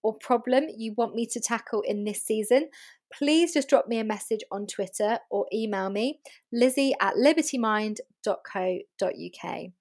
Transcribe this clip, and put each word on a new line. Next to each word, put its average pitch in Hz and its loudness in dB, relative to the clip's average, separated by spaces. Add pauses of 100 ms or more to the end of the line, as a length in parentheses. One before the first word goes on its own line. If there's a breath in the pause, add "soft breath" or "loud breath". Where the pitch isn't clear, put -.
or 220 2
problem 247 2 (100)
you 220 -8
want 226 0
me 233 -2
to 233 -8
tackle 226 -2
in 208 -2
this 208 -4
season, 226 2 (460 loud breath)
please 320 2
just 285 2
drop - 6
me 226 -2
a 220 -2
message 214 -4
on 202 -6
Twitter 208 -2 (100)
or 202 0
email 202 -2
me, 226 -2 (320 loud breath)
lizzie 262 4
at 196 2
libertymind 226 2 (260)
dot 214 0
co 185 -2 (180)
dot 180 0
U 180 -12
K. 175 -10